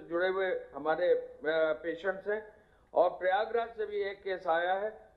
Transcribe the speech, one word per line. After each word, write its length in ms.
जुड़े 260
हुए 220
हमारे, 400
अ, 140
पेशेंट्स 440
हैं। 140
और 160
प्रयागराज 640
से 100
भी 160
एक 220
केस 240
आया 260
है 160